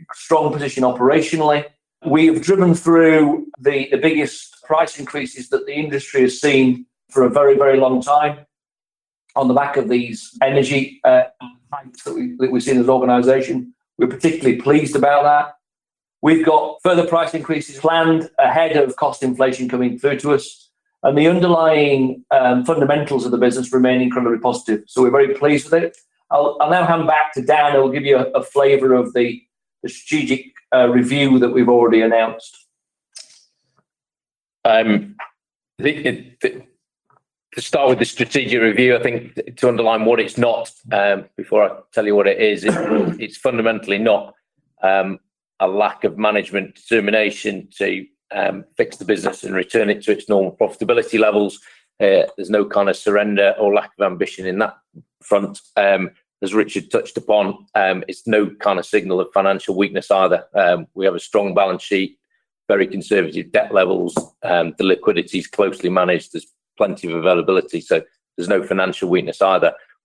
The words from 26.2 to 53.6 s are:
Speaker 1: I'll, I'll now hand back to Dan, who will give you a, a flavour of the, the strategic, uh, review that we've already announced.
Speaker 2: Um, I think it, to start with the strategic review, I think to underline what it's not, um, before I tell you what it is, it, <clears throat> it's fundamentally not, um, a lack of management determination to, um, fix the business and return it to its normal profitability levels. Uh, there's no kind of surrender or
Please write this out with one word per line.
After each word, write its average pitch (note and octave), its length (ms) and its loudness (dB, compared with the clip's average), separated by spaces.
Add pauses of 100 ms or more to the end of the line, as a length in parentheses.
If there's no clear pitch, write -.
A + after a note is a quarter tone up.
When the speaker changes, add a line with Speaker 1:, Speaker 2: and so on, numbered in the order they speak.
Speaker 1:
I'll, C#3+ 320 0
I'll D3+ 80 0
now F3+ 160 2
hand D#3+ 220 0
back D3+ 260 0
to C3+ 80 -6
Dan, D3 320 2
who C3+ 80 4
will C3 100 2
give C#3 140 -4
you C#3 120 4
a, B2+ 140 -2
a C3 120 -2
flavour C3+ 500 2
of B2 200 0
the, A#2+ 280 -2 (420)
the B2 60 -10
strategic, C3 560 -4 (280)
uh, B2+ 160 6
review B2+ 500 2
that A#2+ 100 4
we've B2 180 2
already A#2 340 4
announced. A2+ 540 0 (2000)
Speaker 2:
Um, A2 520 0 (640)
I - 40 -6
think D3+ 220 -2
it, - 600 -8 (880)
to A#2 60 -10
start C#3 280 0
with B2 100 2
the A#2 60 -2
strategic A#2+ 560 -2
review, A#2 340 2
I A2+ 60 0
think A#2+ 560 -8
to B2+ 100 0
underline A2+ 380 0
what A#2 140 2
it's A2 180 -6
not, A#2 340 -2 (200)
um, G2+ 340 0 (100)
before G#2 280 0
I F#2+ 140 -2 (160)
tell A2 120 -2
you G#2 100 2
what G2+ 120 4
it G2 120 2
is, G#2 240 0
it, G#2+ 100 0
<clears throat> G#2+ 460 -2
it's A2 180 -12
fundamentally A2+ 600 -2
not, G#2 380 0 (480)
um, F#2+ 360 0 (400)
a F#2+ 80 0
lack G2 360 -4
of F2+ 140 -4
management G2+ 580 -4
determination G#2 920 -2 (100)
to, F#2+ 280 -4 (280)
um, F#2+ 300 -4 (140)
fix - 200 -4
the - 80 -18
business F#2 380 -4
and G2 100 -10
return G#2 360 -2
it G2+ 140 -4
to - 80 0
its - 180 -6
normal G2 260 0
profitability A2+ 640 -2
levels. G#2 400 0 (400)
Uh, G2 240 4 (140)
there's F#2 120 -10
no G#2 160 0
kind G2+ 240 0
of F2+ 60 0
surrender G2+ 640 0
or G2+ 140 0